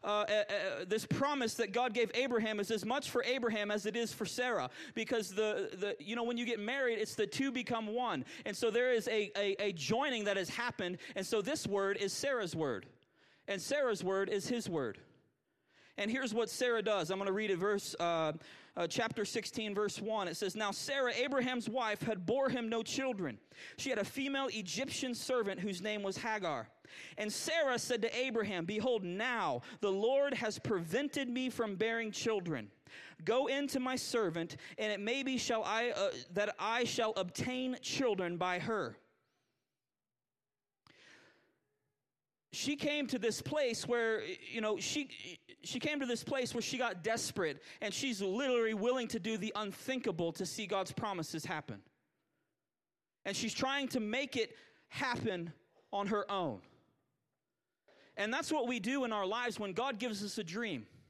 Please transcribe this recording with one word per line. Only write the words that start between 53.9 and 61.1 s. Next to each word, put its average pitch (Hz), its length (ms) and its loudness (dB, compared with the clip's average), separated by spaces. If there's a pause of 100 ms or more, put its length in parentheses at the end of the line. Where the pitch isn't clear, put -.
make 226 380 0
it - 180 0 (320)
happen 202 640 -2 (400)
on 202 160 0
her 208 240 0
own. 160 300 0 (1500)
And 214 180 0
that's 311 200 0
what 247 160 2
we 247 100 0
do 254 240 0
in 233 80 0
our 208 140 0
lives 233 340 -2
when 196 140 -4
God 233 260 0
gives 208 240 -2
us 202 140 -6
a 208 60 -2
dream. 170 440 -4 (220)